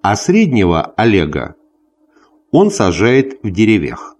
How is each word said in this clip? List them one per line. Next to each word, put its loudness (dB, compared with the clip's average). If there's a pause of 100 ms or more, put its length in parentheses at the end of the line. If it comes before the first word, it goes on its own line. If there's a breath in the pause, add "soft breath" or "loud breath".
А 0
среднего 0
Олега 0 (960 soft breath)
он 2
сажает 0
в -6
деревьях -2